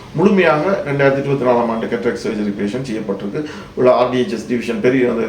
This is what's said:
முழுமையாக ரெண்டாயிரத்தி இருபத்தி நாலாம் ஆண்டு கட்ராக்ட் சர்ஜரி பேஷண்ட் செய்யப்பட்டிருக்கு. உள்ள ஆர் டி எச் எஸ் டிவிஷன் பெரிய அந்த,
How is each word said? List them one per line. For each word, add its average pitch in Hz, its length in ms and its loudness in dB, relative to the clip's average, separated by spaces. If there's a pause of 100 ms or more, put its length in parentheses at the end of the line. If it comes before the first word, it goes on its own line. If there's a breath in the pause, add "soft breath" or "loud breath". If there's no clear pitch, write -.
(140 loud breath)
முழுமையாக 175 680 2
ரெண்டாயிரத்தி 139 340 2
இருபத்தி 135 260 -2
நாலாம் 117 260 2
ஆண்டு 113 160 -2
கட்ராக்ட் 117 360 -2
சர்ஜரி 104 320 -2
பேஷண்ட் 104 340 -4
செய்யப்பட்டிருக்கு. 104 520 -6 (340 loud breath)
உள்ள 127 180 4
ஆர் 123 180 2
டி 127 80 0
எச் 113 140 0
எஸ் 107 140 -6
டிவிஷன் 113 340 -2
பெரிய 123 300 4
அந்த, 113 180 -2